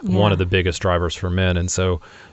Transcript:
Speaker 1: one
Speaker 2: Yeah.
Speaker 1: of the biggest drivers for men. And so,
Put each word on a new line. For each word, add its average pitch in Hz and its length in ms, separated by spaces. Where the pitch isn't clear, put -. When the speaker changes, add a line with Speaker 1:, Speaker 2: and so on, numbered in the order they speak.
Speaker 1:
one 185 120
Speaker 2:
Yeah. 101 160
Speaker 1:
of 92 60
the 92 80
biggest 90 360
drivers 87 320
for 90 160
men. 92 280
And 87 120
so, 92 300